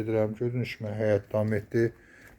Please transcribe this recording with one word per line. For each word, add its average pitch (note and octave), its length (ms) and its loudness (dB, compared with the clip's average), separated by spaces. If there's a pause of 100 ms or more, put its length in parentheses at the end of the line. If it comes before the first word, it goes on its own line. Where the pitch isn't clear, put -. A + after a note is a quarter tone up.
edirəm. A2 320 0
Gördüyünüz A#2+ 400 -4
kimi G#2+ 160 -8
həyət G#2+ 400 2
davam G#2+ 240 0
etdi. A#2 320 0 (520)